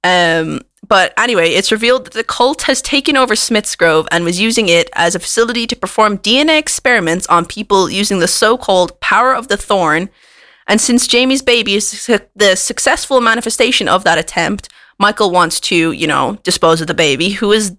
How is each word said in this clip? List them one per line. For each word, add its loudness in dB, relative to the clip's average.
Um, 0
but 2
anyway, 0
it's 0
revealed 0
that -20
the -6
cult -2
has -2
taken -2
over 2
Smith's -4
Grove 2
and -2
was -4
using 0
it 2
as 0
a -4
facility -2
to -6
perform 0
D 0
N 2
A 2
experiments -2
on 2
people -2
using -2
the 2
so-called 0
power 2
of -8
the 0
thorn. 0
And 2
since 0
Jamie's 2
baby 0
is -2
su-, -2
the 2
successful -2
manifestation 0
of 2
that 2
attempt, -4
Michael 2
wants 0
to, 0
you -4
know, -2
dispose 2
of -6
the -6
baby, 0
who -2
is 0